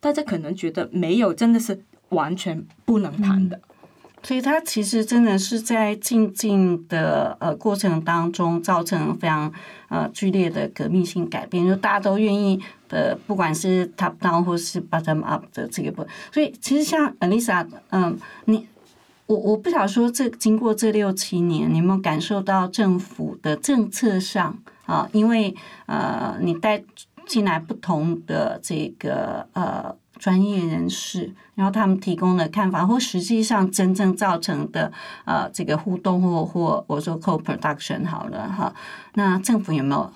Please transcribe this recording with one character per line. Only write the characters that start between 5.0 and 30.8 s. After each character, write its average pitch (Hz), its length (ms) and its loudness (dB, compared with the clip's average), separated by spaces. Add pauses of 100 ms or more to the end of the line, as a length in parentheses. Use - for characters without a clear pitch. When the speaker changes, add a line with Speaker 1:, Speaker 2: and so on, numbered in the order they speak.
Speaker 2:
真 240 180 4
的 202 160 4
是 220 220 -2
在 220 340 2
静 214 380 2
静 190 560 2
的， 160 500 0
呃， 156 160 -2
过 202 220 0
程 170 240 2
当 170 320 0
中 170 280 0
造 170 220 2
成 160 340 -2
非 170 120 -2
常， 156 240 -2 (360)
呃， 160 200 -2
剧 190 240 -2
烈 180 180 2
的 143 240 -4
革 - 140 -4
命 175 180 2
性 170 220 -4
改 - 180 -8
变， 180 180 0
就 190 120 4
大 202 160 0
家 202 80 2
都 202 180 2
愿 214 160 2
意 196 260 2 (280)
的， - 280 -2 (120)
不 202 80 -2
管 165 180 0
是 185 420 0
top 175 220 -2
down 175 240 2
或 175 140 0
是 170 260 -4
bottom 160 400 -2
up - 300 -4
的 - 160 -8
这 - 160 -8
个 - 80 -4
部 - 60 -10
分。 - 120 -10 (220)
所 302 100 2
以 285 180 0
其 - 160 0
实 302 60 4
像 294 380 0
Elisa， 196 440 2 (260)
嗯， 180 280 0 (280)
你， 220 200 2 (600)
我， 220 100 2
我 214 200 2
不 214 140 -2
晓 311 120 2
得 196 60 2
说 240 220 2
这， 240 200 0
经 220 260 2
过 220 180 2
这 214 160 2
六 208 220 2
七 190 280 -2
年， 160 320 2
你 160 60 4
有 170 60 4
没 190 80 4
有 190 80 2
感 160 200 -2
受 196 200 -2
到 190 260 0
政 185 320 2
府 156 440 -8
的 151 140 0
政 233 340 2
策 196 300 0
上， 185 380 -4 (280)
啊， 160 260 -2
因 214 160 4
为， 214 260 2 (320)
呃， - 540 -4
你 175 140 0
带 208 280 0 (440)
进 214 180 0
来 165 140 2
不 165 160 -6
同 165 520 -2
的 - 360 -2
这 - 360 -4
个， - 560 -4
呃， - 400 -4 (240)
专 190 260 4
业 202 200 0
人 170 260 -2